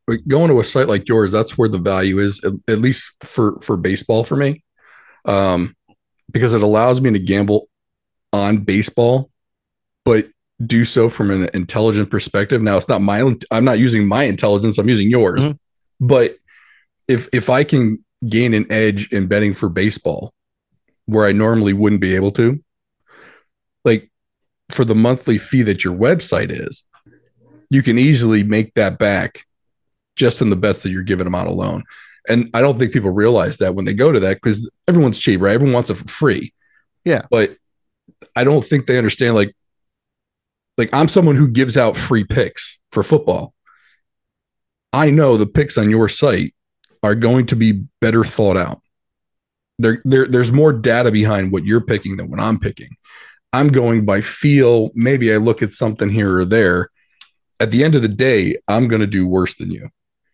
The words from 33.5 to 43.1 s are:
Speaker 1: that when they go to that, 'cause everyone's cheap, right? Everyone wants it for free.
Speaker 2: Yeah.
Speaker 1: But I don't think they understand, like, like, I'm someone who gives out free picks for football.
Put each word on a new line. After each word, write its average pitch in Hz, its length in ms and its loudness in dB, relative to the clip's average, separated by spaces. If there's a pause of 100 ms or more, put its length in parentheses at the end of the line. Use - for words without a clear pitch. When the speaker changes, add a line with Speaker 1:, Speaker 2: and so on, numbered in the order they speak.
Speaker 1:
that 92 160 0
when 95 120 -4
they 101 100 -2
go 143 160 2
to 120 80 2
that, 95 200 -2
'cause 110 300 -2 (180)
everyone's 156 320 2
cheap, 95 220 0
right? 98 140 2
Everyone 131 180 2
wants 120 160 0
it 98 60 -2
for - 120 -16
free. - 460 -2 (500)
Speaker 2:
Yeah. 151 280 0
Speaker 1:
But 110 260 0 (800)
I 123 80 0
don't 139 200 2
think 135 220 -2
they 127 140 0
understand, 117 340 0
like, 101 220 0 (1200)
like, 117 160 -2
I'm 156 140 2
someone 160 280 4
who 143 120 4
gives 123 280 0
out 117 220 2
free 110 260 0
picks - 560 -4 (120)
for 107 100 0
football. - 540 0 (1400)